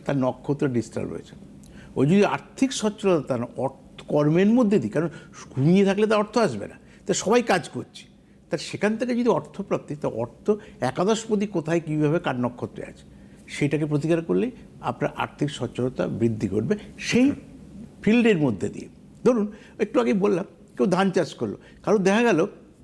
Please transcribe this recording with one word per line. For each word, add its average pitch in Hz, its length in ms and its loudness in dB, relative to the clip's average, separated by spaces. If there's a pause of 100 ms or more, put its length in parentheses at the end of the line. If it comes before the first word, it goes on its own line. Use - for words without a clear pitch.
তার 143 120 0
নক্ষত্র 135 500 -2
ডিস্টার্ব 113 420 -4
রয়েছে। - 260 -12 (600)
ওই 135 120 2
যদি 196 180 6
আর্থিক 170 480 -2
সচ্ছলতা 190 640 0
না, 120 100 -6 (100)
অর্থ - 500 -8
কর্মের 156 400 4
মধ্যে 220 320 4
দিই, 110 100 -2
কারণ 156 200 -2 (420)
ঘুমিয়ে 175 340 4
থাকলে 202 220 2
তো 214 100 2
অর্থ 208 200 -2
আসবে 117 300 0
না, - 80 -18 (300)
তা 185 80 0
সবাই 233 300 2
কাজ 196 260 -2
করছে, - 360 -12 (440)
তা 170 80 -4
সেখান 214 400 -4
থেকে 240 180 -2
যদি 240 140 0
অর্থপ্রাপ্তি, 160 680 -4
তা 143 120 -4
অর্থ 117 440 -4 (280)
একাদশ 180 500 0
পতি 208 180 0
কোথায়, 165 320 -2
কীভাবে, 151 400 0
কার 135 200 -4
নক্ষত্রে 123 440 -6
আছে, - 200 -18 (440)
সেটাকে 151 380 -2
প্রতিকার 156 360 0
করলেই 185 300 -2 (300)
আপনার 131 340 -4
আর্থিক 143 340 -4
সচ্ছলতা 127 580 -4
বৃদ্ধি 110 400 -2
ঘটবে 107 280 -2 (220)
সেই 254 340 2 (680)
ফিল্ডের 220 360 4
মধ্যে 120 320 0
দিয়ে। - 180 -12 (380)
ধরুন, 208 260 2 (280)
একটু 226 220 0
আগেই 240 120 2
বললাম, 196 320 0 (320)
কেউ 240 80 2
ধান 185 260 2
চাষ 170 220 0
করলো, 113 240 -6 (260)
কারো 202 140 2
দেখা 196 260 4
গেল 190 240 4 (360)